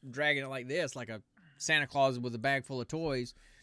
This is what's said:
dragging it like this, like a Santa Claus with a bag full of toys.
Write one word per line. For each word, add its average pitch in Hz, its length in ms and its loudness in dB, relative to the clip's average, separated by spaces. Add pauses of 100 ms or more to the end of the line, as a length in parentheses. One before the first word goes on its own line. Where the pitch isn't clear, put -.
dragging 143 340 2
it 135 40 -8
like 131 180 -6
this, 143 300 -2
like 120 140 -8
a 110 120 -8 (360)
Santa 151 300 4
Claus 135 300 4
with 123 160 -4
a 117 60 -6
bag 135 240 2
full 131 160 -8
of 120 80 -6
toys. 143 460 -2 (300)